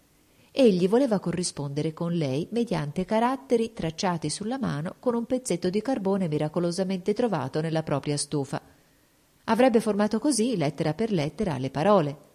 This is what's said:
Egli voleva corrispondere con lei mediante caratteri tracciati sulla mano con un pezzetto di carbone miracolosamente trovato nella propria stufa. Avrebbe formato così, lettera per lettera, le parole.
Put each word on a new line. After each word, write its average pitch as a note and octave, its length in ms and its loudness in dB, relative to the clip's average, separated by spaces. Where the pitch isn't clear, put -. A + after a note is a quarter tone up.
Egli F#3+ 320 6
voleva A3+ 300 4
corrispondere D#3 720 -4
con E3+ 200 -6
lei D3 380 -2
mediante F#3 540 -2
caratteri A#3 680 0
tracciati E3 580 -4
sulla A3+ 280 -6
mano E3 420 -4
con A#3 160 0
un A#3 100 -4
pezzetto F#3 440 -2
di G#3 120 -2
carbone G3 460 -2
miracolosamente F3 840 -2
trovato F3+ 480 -2
nella D#3+ 220 -2
propria D3 340 -2
stufa. C#3+ 460 -4
Avrebbe A3+ 340 6
formato G#3 400 2
così, B3 360 2
lettera D3+ 380 0
per - 160 -2
lettera, D#3 480 -2
le C3 120 -4
parole. D#3 460 4